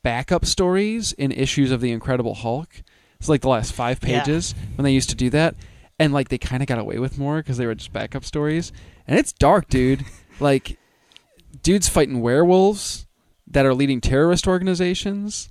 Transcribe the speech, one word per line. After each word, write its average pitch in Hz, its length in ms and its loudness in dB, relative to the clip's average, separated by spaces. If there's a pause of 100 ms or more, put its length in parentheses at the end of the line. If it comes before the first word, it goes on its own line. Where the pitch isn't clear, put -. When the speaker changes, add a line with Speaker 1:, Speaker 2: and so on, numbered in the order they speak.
Speaker 1:
backup 131 420 -2
stories 202 680 0
in 139 200 -2
issues 131 400 0
of 123 80 0
The 123 100 0
Incredible 117 440 -2
Hulk. 117 480 -8 (360)
It's - 100 -6
like 151 120 2
the 139 80 -2
last 117 240 0
five 123 300 -2
Speaker 2:
Yeah. 131 200 0
Speaker 1:
pages 151 320 -2 (220)
when 139 80 -2
they 139 80 4
used 131 180 2
to - 60 -4
do 123 140 0
that, 156 260 2 (420)
and, 151 140 2
like, 139 160 0
they 127 100 -2
kinda 131 280 -4
got 120 120 -2
away 107 220 -6
with 131 180 -4
more 147 240 -2
'cause 131 140 -4
they 120 100 -2
were 113 80 -2
just - 180 -12
backup 127 320 -8
stories, 151 460 -4 (380)
and 147 100 4
it's - 140 0
dark, 165 360 4
dude. 131 420 2
Speaker 2:
<laughs> - 40 -20 (260)
Speaker 1:
Like, 139 380 0 (840)
dudes 185 260 2
fighting 139 320 2
werewolves 180 840 2 (400)
that 139 180 2
are 135 100 4
leading 135 260 0
terrorist 160 480 2
organizations, 185 1040 -2